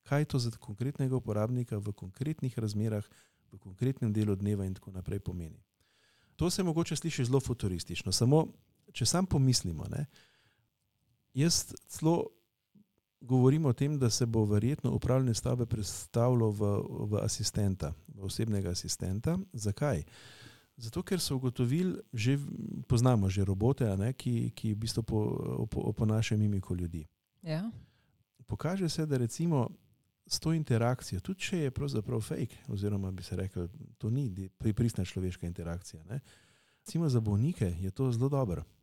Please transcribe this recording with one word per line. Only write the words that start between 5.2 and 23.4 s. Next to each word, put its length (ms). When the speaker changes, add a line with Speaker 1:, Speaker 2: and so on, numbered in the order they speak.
Speaker 1:
pomeni. 400
To 120
se 120
mogoče 340
sliši 280
zelo 160
futuristično, 720
samo 340
če 180
sam 200
pomislimo, 600
ne, 200
jaz 260
celo 420
govorim 420
o 80
tem, 220
da 160
se 160
bo 180
verjetno 480
upravljanje 420
stavbe 320
prestavilo 840
v, 220
v 140
asistenta, 720
v 180
osebnega 460
asistenta. 680
Zakaj? 520
Zato, 280
ker 180
so 160
ugotovili, 720
že 260
v-, 140
poznamo 460
že 160